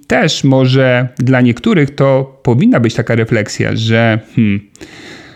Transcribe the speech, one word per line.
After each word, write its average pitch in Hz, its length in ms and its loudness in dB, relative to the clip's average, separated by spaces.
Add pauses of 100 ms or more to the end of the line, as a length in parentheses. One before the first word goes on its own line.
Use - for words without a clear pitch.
też 220 360 -2
może 131 640 2 (100)
dla 123 240 2
niektórych 139 540 0
to 139 480 -2
powinna 160 360 2
być 113 140 0
taka 117 220 -4
refleksja, 110 600 -2
że, 113 440 0 (160)
hmm, 104 240 0 (760)